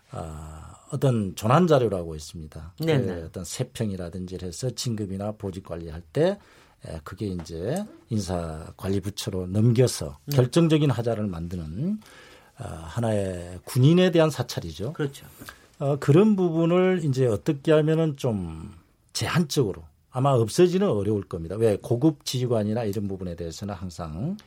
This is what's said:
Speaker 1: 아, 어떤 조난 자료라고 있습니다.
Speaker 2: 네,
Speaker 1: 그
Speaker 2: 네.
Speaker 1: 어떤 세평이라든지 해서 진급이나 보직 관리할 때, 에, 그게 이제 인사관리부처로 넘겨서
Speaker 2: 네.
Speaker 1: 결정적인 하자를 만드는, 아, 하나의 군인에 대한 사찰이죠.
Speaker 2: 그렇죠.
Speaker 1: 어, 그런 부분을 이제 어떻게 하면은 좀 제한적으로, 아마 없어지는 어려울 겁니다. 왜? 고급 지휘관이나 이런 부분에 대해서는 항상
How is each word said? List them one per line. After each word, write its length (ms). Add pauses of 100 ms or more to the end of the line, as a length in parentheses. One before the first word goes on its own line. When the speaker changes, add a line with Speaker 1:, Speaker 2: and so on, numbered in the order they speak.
(100)
Speaker 1:
아, 680 (140)
어떤 460
조난 300
자료라고 480
있습니다. 640
Speaker 2:
네, 200
Speaker 1:
그 60
Speaker 2:
네. 160
Speaker 1:
어떤 220
세평이라든지 1000
해서 260
진급이나 640
보직 320
관리할 380 (100)
때, 260 (480)
에, 180
그게 240
이제 540 (280)
인사관리부처로 1400
넘겨서 800
Speaker 2:
네. 100
Speaker 1:
결정적인 540
하자를 360
만드는, 760 (560)
아, 80
하나의 1000
군인에 480
대한 180
사찰이죠. 600
Speaker 2:
그렇죠. 340 (540)
Speaker 1:
어, 180
그런 380
부분을 680
이제 220
어떻게 460
하면은 440
좀 560 (400)
제한적으로, 680 (280)
아마 200
없어지는 580
어려울 360
겁니다. 320
왜? 200
고급 480
지휘관이나 600
이런 240
부분에 260
대해서는 400
항상 600 (100)